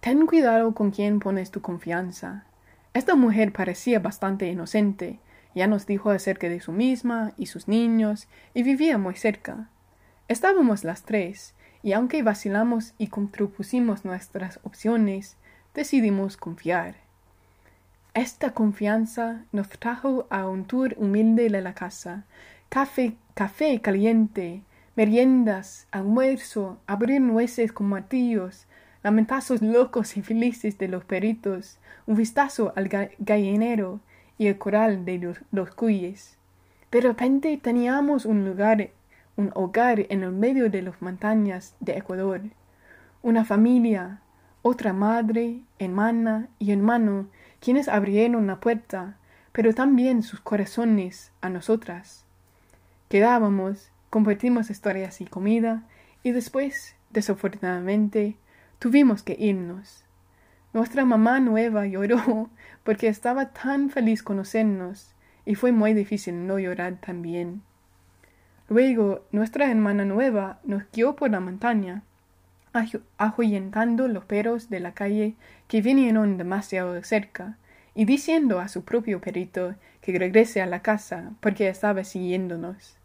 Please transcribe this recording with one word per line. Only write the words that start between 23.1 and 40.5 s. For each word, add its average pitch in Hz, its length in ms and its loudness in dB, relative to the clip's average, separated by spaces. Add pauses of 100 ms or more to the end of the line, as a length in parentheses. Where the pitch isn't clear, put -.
café 233 480 -2
caliente, 202 840 0 (320)
meriendas, 220 960 2
almuerzo, 208 960 -2
abrir 240 360 0
nueces 233 500 2
con 202 160 -4
martillos, 202 800 -2 (360)
lamentazos 220 580 2
locos 233 560 2
y 202 40 -6
felices 226 560 -2
de 190 120 -4
los 180 160 -8
perritos, 202 760 -4 (260)
un 214 100 0
vistazo 226 600 0
al 196 140 -2
ga-, 202 300 -4
gallinero 208 840 0 (360)
y 214 100 2
el 196 100 0
corral 202 480 0
de 180 140 -4
los, 175 180 -8 (140)
los 190 220 -4
cuyes. 196 640 -4 (540)
De 240 100 4
repente 262 560 2
teníamos 262 680 0
un 214 180 2
lugar, 202 460 0 (480)
un 202 180 0
hogar 214 540 2
en 196 140 -2
el 185 80 -6
medio 233 380 0